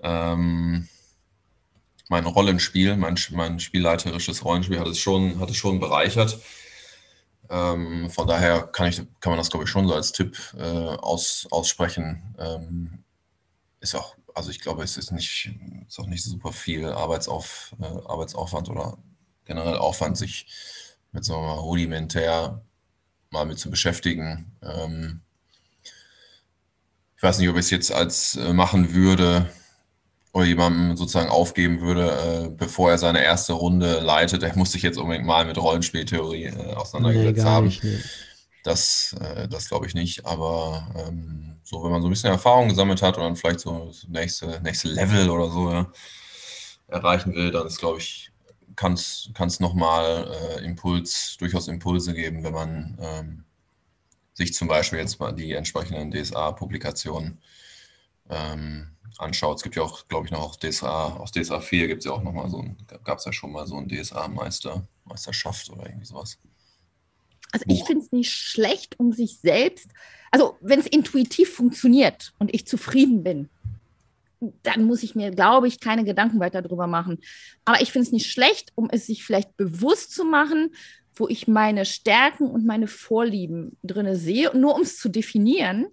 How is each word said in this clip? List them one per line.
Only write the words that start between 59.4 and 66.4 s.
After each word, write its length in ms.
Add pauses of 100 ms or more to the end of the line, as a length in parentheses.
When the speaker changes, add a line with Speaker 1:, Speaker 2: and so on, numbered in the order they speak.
Speaker 1:
Es 60
gibt 140
ja 60
auch, 260
glaub 180
ich, 40
noch 120
aus 160
D 100
S 140
A, 240 (100)
aus 160
D 80
S 100
A 100
vier 260
gibt's 180
ja 80
auch 100
noch 100
mal 180
so 80
ein, 180 (260)
gab's 220
ja 80
schon 180
mal 160
so 120
ein 100
D 100
S 140
A 160
Meister-, 580 (200)
Meisterschaft 640
oder 160
irgendwie 180
sowas. 320 (1120)